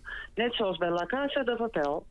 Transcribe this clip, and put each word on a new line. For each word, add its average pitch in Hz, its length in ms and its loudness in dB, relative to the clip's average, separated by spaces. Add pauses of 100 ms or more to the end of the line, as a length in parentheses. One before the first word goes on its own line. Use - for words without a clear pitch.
(360)
net 233 180 0
zoals 190 240 0
bij 175 120 2
La 175 160 2
Casa 277 380 0
de 240 120 2
Papel, 175 560 0